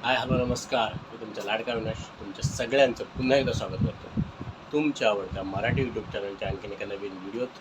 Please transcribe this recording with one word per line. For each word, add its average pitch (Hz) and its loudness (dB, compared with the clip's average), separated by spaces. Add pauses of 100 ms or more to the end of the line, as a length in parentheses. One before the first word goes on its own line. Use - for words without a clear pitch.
हाय, 127 4
हॅलो, 123 2
नमस्कार. 123 0
मी - -12
तुमचा 107 -10
लाडका 110 0
अविनाश. 110 -2 (220)
तुमच्या 101 -8
सगळ्यांचं 127 4
पुन्हा 127 4
एकदा 123 4
स्वागत 98 -2
करतो - 0 (500)
तुमच्या 147 4
आवडत्या 98 -2
मराठी 113 0
YouTube 110 -6
चॅनलच्या 101 -4
आणखीन 101 -6
एका 101 -6
नवीन 98 -8
व्हिडिओत. 104 -4 (140)